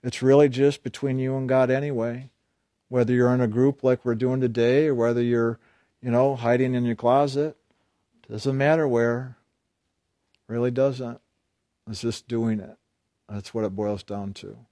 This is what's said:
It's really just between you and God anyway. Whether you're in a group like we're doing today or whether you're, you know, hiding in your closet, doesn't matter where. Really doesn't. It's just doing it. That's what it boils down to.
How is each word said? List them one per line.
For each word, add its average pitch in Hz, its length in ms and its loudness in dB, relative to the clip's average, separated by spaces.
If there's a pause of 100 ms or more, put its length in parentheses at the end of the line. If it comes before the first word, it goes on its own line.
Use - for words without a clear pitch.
It's 123 200 -8
really 139 280 6
just 139 320 0
between 131 360 -4
you 131 160 -2
and 131 140 -4
God 131 220 2
anyway. 131 580 -4 (600)
Whether 123 260 0
you're 123 180 4
in 127 80 2
a 120 80 0
group 127 340 0
like 127 220 2
we're 120 100 0
doing 127 260 -2
today 123 460 2
or 143 80 0
whether 120 280 0
you're, 117 360 0 (440)
you 127 80 -6
know, 131 260 2
hiding 123 380 0
in 123 100 -2
your 117 100 -2
closet, 139 640 0 (760)
doesn't 135 260 -4
matter 151 300 2
where. 120 500 0 (1080)
Really 120 240 -2
doesn't. 127 500 -2 (680)
It's 110 140 -10
just - 260 -6
doing 113 320 -2
it. - 160 -18 (540)
That's 101 240 -12
what 110 100 -2
it 95 100 -4
boils 104 280 -4
down 101 320 -10
to. 101 240 -16 (140)